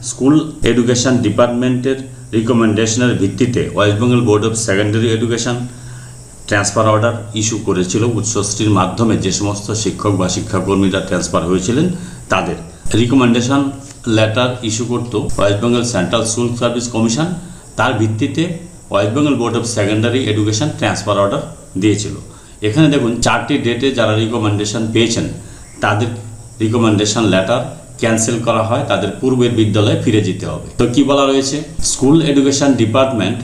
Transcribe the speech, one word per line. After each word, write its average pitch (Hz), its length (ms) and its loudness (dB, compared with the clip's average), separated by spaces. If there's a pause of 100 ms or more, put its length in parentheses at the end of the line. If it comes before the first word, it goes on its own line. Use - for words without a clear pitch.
স্কুল 135 260 2 (360)
এডুকেশন 123 420 2 (120)
ডিপার্টমেন্টের 123 720 0 (400)
রিকমেন্ডেশনের 113 760 2 (100)
ভিত্তিতে 101 400 0 (140)
ওয়েস্ট 104 260 2
বেঙ্গল 123 260 4
বোর্ড 104 220 4
অফ 110 40 -2 (140)
সেকেন্ডারি 107 400 2 (100)
এডুকেশন 117 380 -2 (920)
ট্রান্সফার 104 440 0
অর্ডার 107 220 2 (260)
ইস্যু 107 160 -2 (100)
করেছিল 95 360 0 (160)
উচ্চশ্রীর 104 600 -2
মাধ্যমে 95 360 2 (100)
যে 95 140 0
সমস্ত 104 280 -4 (160)
শিক্ষক 101 380 0
বা 92 140 0
শিক্ষাকর্মীরা 95 720 0
ট্রান্সফার 90 420 -2
হয়েছিলেন, 117 360 2 (460)
তাদের 85 260 -2 (440)
রিকমেন্ডেশন 123 600 4 (560)
লেটার 110 320 2 (200)
ইস্যু 110 220 -4
করত 120 220 -4 (240)
ওয়েস্ট 101 260 2
বেঙ্গল 120 200 2 (100)
সেন্ট্রাল 98 380 0
স্কুল 120 160 -2 (120)
সার্ভিস 120 260 -2 (100)
কমিশন। 117 320 0 (520)
তার 123 120 2 (100)
ভিত্তিতে 113 420 0 (500)
ওয়েস্ট 107 220 0
বেঙ্গল 147 260 2
বোর্ড 117 180 0
অফ 104 60 -4 (120)
সেকেন্ডারি 110 440 0 (100)
এডুকেশন 107 380 0 (100)
ট্রান্সফার 104 440 -2
অর্ডার 101 180 0 (400)
দিয়েছিল। 98 340 0 (520)
এখানে 147 260 4
দেখুন, 123 180 2 (140)
চারটি 120 300 0 (100)
ডেটে 120 220 0 (100)
যারা 107 160 2 (100)
রিকমেন্ডেশন 107 600 -2 (100)
পেয়েছেন, 110 320 2 (580)
তাদের 107 260 0 (540)
রিকমেন্ডেশন 110 600 2 (100)
লেটার 117 280 0 (400)
ক্যান্সেল 113 360 0 (100)
করা 110 220 0
হয়, 123 220 0
তাদের 98 280 -2
পূর্বের 123 400 2
বিদ্যালয়ে 104 440 2
ফিরে 107 240 2
যেতে 90 240 -4
হবে। 78 160 -8 (140)
তো 120 120 4
কি 135 160 4
বলা 143 200 4
রয়েছে, 135 280 0 (340)
স্কুল 139 260 4 (140)
এডুকেশন 139 380 2 (120)
ডিপার্টমেন্ট 110 640 0